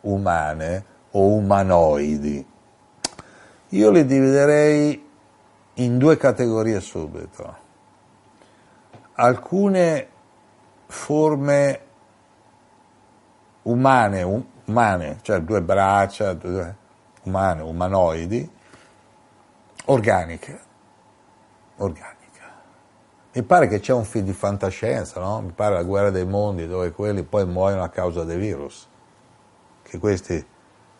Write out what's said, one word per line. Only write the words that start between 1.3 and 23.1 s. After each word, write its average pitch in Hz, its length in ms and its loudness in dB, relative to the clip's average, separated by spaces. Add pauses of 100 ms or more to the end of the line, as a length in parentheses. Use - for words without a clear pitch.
umanoidi. 78 1120 2 (1200)
Io 208 200 4
li 170 160 6
dividerei 147 1040 2 (640)
in 123 240 0
due 147 200 6
categorie 113 640 0
subito. 80 760 -14 (1600)
Alcune 170 960 0 (800)
forme 143 920 0 (1800)
umane, 120 580 2
um-, 98 240 -4 (200)
umane, 98 560 0
cioè 98 180 -2
due 92 220 -2
braccia, 98 720 0
due, 90 420 -8 (480)
umane, 95 380 -2
umanoidi, 87 920 -2 (1300)
organiche, 92 720 -2 (1160)
organiche. - 420 -8 (1120)